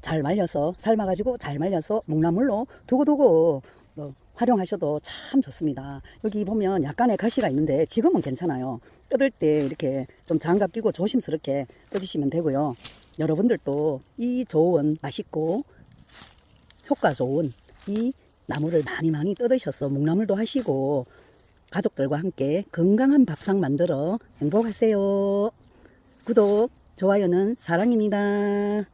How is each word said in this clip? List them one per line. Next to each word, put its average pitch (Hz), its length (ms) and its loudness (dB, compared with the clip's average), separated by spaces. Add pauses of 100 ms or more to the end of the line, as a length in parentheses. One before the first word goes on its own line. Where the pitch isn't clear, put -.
잘 160 220 -2
말려서, 170 540 0
삶아가지고 214 600 0
잘 143 220 -8
말려서 190 460 -2
묵나물로 190 640 0 (200)
두고두고, 226 760 4 (360)
어, 143 160 -12 (200)
활용하셔도 185 680 0
참 - 400 -2
좋습니다. 139 600 -6 (220)
여기 208 220 -2
보면 190 380 0
약간의 208 340 0
가시가 226 320 0
있는데 147 380 2
지금은 240 340 2
괜찮아요. 131 580 -4 (300)
뜯을 262 220 2
때 151 340 0
이렇게 135 420 -4 (180)
좀 165 140 0
장갑 180 320 0
끼고 220 200 -8
조심스럽게 170 760 -4 (220)
뜯으시면 156 400 -4
되고요. 143 460 0 (440)
여러분들도 156 840 0 (160)
이 247 280 -4
좋은, 156 560 2
맛있고 160 640 -4 (1200)
효과 208 240 2
좋은 139 380 -2 (360)
이 226 260 -2 (320)
나물을 156 400 0
많이 160 260 -2
많이 160 240 -2
뜯으셔서 240 540 -2
묵나물도 170 460 0
하시고 147 680 -2 (640)
가족들과 143 480 -2
함께 170 540 -2
건강한 240 540 4
밥상 190 340 -2
만들어 160 600 0 (180)
행복하세요. 202 1120 0 (720)
구독, 214 460 4 (260)
좋아요는 196 600 2
사랑입니다. 202 1400 0